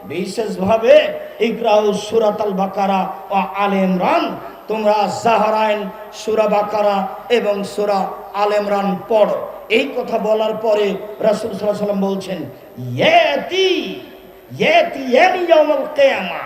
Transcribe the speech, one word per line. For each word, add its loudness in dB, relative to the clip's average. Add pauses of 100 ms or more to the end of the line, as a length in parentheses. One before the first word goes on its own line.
বিশেষভাবে 2 (320)
ইকরাউ 2
সূরাতুল -2
বাকারা -2 (220)
ও -4
আলে 0
ইমরান, 0 (320)
তোমরা 0 (300)
জাহরাইন 2 (240)
সূরা 0
বাকারা 0 (220)
এবং 0
সূরা -2 (260)
আলে 0
ইমরান 0 (120)
পড়ো। 2 (220)
এই 2
কথা -4
বলার 0
পরে 0 (260)
রাসূল 0
সাল্লাল্লাহু -2
আলাইহি -4
সাল্লাম -2
বলছেন, -4 (600)
"ইয়াতি, 2 (580)
ইয়াতি 2
ইয়ানি 2
ইয়াউমুল 4 (100)
কিয়ামা" 2